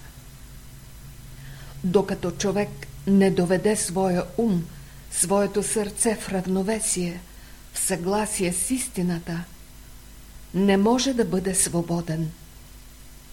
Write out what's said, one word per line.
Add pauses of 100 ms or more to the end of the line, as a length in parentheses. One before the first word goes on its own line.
(1800)
Докато
човек (380)
не
доведе
своя (140)
ум, (460)
своето
сърце
в
равновесие, (520)
в
съгласие
с
истината, (1080)
не
може
да
бъде
свободен. (1000)